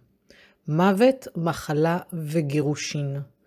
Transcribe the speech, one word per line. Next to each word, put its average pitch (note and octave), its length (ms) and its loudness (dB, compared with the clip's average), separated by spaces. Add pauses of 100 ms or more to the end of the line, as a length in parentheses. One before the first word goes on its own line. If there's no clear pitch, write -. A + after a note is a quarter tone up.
(680)
מוות, G3 680 4
מחלה E3 640 0 (140)
וגירושין. D3 1040 -2 (300)